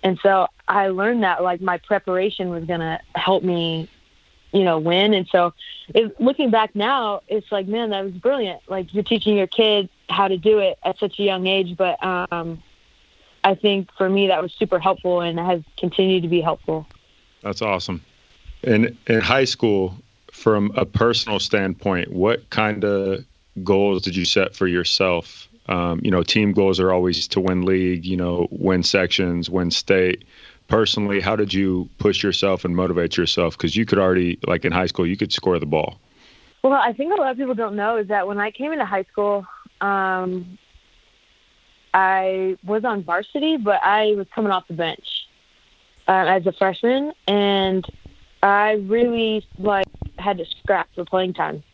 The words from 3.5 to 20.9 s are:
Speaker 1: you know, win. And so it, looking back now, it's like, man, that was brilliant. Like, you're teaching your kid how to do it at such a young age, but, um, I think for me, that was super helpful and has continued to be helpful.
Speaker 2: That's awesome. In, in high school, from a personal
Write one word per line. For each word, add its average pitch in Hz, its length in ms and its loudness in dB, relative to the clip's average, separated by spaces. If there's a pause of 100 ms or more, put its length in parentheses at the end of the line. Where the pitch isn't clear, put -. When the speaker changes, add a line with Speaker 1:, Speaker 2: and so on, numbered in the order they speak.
Speaker 1:
you 196 120 4
know, 165 160 2
win. 185 340 4
And 185 140 0
so 175 260 2 (400)
it, 220 260 2
looking 262 300 2
back 214 260 2
now, 214 520 0
it's 202 240 -4
like, 196 160 -2
man, 220 240 -2
that 196 120 -4
was 190 100 -8
brilliant. 220 540 -2
Like, 190 280 -6
you're 208 80 0
teaching 214 340 2
your 190 80 4
kid 208 440 2 (200)
how 196 180 2
to 190 100 0
do 214 200 4
it 190 260 0
at 185 140 -2
such - 220 -4
a 202 40 0
young 190 220 0
age, 185 320 0
but, 180 260 0
um, 175 600 -6 (800)
I 190 120 4
think 196 420 0
for 190 120 0
me, 196 180 2
that 180 140 2
was 180 120 -6
super 190 260 0
helpful 180 420 0
and 170 180 -2
has 175 220 0 (160)
continued 190 460 2
to 170 60 -4
be 170 120 2
helpful. 156 440 -4 (560)
Speaker 2:
That's 101 200 -6
awesome. 92 400 -2 (640)
In, 113 340 0 (100)
in 110 140 2
high 131 240 2
school, 98 500 -2 (360)
from 104 440 0
a 127 100 0
personal 113 540 0